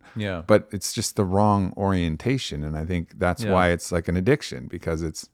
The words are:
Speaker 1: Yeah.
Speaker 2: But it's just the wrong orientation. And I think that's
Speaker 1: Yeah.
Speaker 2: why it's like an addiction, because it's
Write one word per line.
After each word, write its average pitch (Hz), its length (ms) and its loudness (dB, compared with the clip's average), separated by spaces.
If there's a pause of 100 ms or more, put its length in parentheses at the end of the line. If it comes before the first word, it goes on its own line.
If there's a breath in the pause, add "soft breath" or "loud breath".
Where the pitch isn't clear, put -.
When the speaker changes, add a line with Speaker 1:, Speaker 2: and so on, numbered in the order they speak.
(160)
Speaker 1:
Yeah. 95 300 -6
Speaker 2:
But 104 260 6
it's - 220 -6
just - 220 -4
the 101 100 2
wrong 98 520 2
orientation. 92 840 -2
And 76 140 -6
I 80 80 -4
think 85 320 -4
that's 90 260 0
Speaker 1:
Yeah. 101 100 0
Speaker 2:
why 90 160 4
it's 87 220 -2
like 87 160 -2
an 90 100 2
addiction, 92 500 0
because 82 340 -6
it's - 320 -8